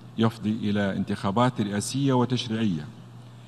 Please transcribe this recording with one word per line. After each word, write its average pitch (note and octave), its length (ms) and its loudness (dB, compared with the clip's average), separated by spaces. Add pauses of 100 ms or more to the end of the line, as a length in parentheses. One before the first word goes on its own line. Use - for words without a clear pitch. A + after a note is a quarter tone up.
(180)
يفضي A2 320 2
إلى G2+ 460 0
انتخابات G2+ 640 2
رئاسية G#2+ 520 0
وتشريعية A2+ 760 0 (600)